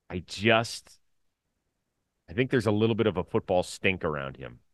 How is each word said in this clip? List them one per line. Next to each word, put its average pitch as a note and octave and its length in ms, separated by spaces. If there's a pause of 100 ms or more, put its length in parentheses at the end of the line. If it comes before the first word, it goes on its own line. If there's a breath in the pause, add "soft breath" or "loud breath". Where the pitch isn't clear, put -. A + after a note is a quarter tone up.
I F2+ 180
just, A2+ 720 (1300)
I E2+ 40
think B2 180
there's A#2 160
a A2 60
little A2 220
bit G#2+ 120
of F#2 100
a F2 80
football F#2 380
stink F#2 420
around C#2 320
him B1 240 (140)